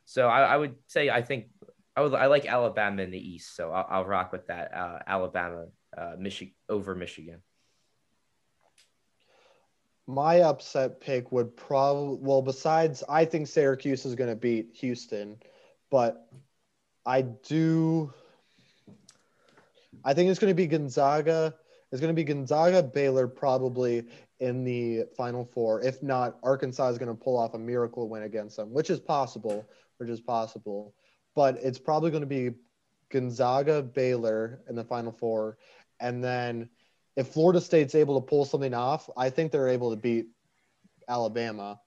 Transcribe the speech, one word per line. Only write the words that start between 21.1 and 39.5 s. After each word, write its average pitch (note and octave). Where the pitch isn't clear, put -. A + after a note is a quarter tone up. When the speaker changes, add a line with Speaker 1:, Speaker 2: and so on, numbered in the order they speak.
Speaker 2:
It's C3
gonna D#3+
be E3
Gonzaga, D3+
Baylor C3
probably B2+
in B2+
the A#2+
Final B2
Four. A2
If C3
not, B2+
Arkansas C3+
is A#2+
gonna A#2+
pull B2
off A#2
a A2+
miracle A#2
win A2
against G#2+
them, G#2+
which D#3
is D#3+
possible, A#2
which A#2+
is A#2
possible. A2
But C3+
it's B2+
probably D#3
gonna D3
be B2+
Gonzaga, C3
Baylor A#2+
in B2
the A2+
Final A#2
Four. A2+
And B2
then B2
if B2+
Florida F3
State's D#3
able C#3+
to B2
pull C#3+
something C#3
off, B2+
I C3
think D#3+